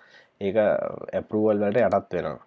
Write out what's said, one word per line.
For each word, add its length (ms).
ඒක 160
ඇප්‍රූවල් 460
වලට 180
යටත් 380
වෙනවා. 320